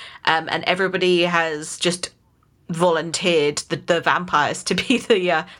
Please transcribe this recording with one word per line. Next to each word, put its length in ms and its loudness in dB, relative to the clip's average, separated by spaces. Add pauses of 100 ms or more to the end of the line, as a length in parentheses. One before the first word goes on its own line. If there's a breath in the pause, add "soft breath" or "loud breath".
(240 loud breath)
Um, 280 2
and 120 -2
everybody 580 2
has 560 -2
just 320 -2 (600)
volunteered 880 0 (120)
the, 60 -2
the 240 0
vampires 600 0
to 120 -2
be 240 0
the, 340 2
uh, 100 0 (180 loud breath)